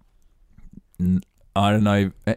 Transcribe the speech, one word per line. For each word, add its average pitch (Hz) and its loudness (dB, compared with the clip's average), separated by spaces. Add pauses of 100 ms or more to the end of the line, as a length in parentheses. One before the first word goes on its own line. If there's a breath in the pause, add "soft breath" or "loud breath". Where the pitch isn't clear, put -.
(1000)
N-, 185 0 (320)
I 101 0
don't 107 2
know, 101 2 (260)